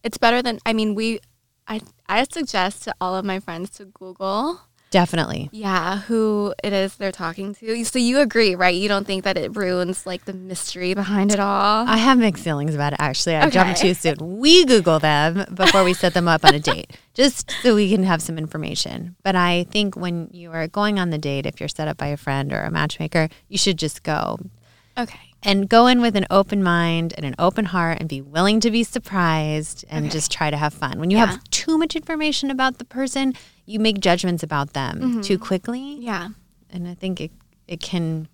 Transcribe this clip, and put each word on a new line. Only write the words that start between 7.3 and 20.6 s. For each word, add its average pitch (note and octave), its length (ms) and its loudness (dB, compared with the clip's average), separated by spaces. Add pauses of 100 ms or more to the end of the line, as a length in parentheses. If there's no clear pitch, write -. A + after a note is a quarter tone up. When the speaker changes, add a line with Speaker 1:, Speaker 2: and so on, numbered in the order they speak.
Speaker 1:
to. A3+ 320 -6
So B3+ 120 -2
you B3 220 4
agree, A3 340 4
right? F3+ 200 2
You G3+ 160 0
don't G3+ 160 0
think F#3+ 180 -4
that F#3+ 140 -2
it D#3+ 180 -6
ruins, F3+ 480 -2
like, F3+ 220 -10
the G3 80 -10
mystery F#3 580 -6
behind G3+ 400 2
it G3+ 80 2
all? G3+ 480 2
Speaker 2:
I A3+ 80 4
have B3 220 6
mixed G#3+ 260 2
feelings D3+ 300 -2
about C#3+ 180 0
it, - 80 -4
actually. D3+ 360 0
I - 120 4
jumped F#3 300 4
Speaker 1:
Okay. F#3+ 100 4
Speaker 2:
too F3+ 60 4
soon. D#3+ 220 -2 (220)
We D#4+ 280 8
Google F3+ 320 6
them D#3 560 2
before F#3+ 280 4
we F3+ 120 4
set F3 180 2
them F3 160 2
up D#3+ 160 2
on D3 100 8
a D3+ 60 0
date, - 300 -4 (140)
Speaker 1:
<laughs> - 100 -20
Speaker 2:
just - 360 2 (120)
so A#3+ 120 6
we G#3 160 4
can F#3 140 2
have E3+ 160 2
some E3 160 -8
information. D#3+ 840 -8
But F#3+ 120 0
I F3 360 2
think G3+ 260 -2
when E3+ 340 -6
you E3+ 220 -18
are E3 160 -4